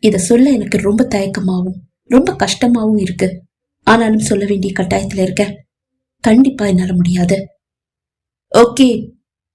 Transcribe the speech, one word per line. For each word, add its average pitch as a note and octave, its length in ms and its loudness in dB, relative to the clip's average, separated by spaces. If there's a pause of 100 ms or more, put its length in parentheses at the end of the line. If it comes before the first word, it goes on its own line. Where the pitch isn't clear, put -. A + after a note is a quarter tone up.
இத G3+ 140 2
சொல்ல B3 340 2
எனக்கு G#3 260 -2
ரொம்ப G#3 260 0
தயக்கமாவும் F#3+ 760 -4 (320)
ரொம்ப C#4 240 4
கஷ்டமாவும் A3 640 0
இருக்கு. F#3 280 -4 (600)
ஆனாலும் A3 400 2
சொல்ல G3+ 180 -2
வேண்டிய G3 280 -2
கட்டாயத்துல F#3+ 480 -4
இருக்கேன். F#3 320 -2 (720)
கண்டிப்பா A#3 420 4
என்னால F#3 280 0
முடியாது." F3+ 440 0 (1120)
"ஓகே, A#3+ 360 4 (680)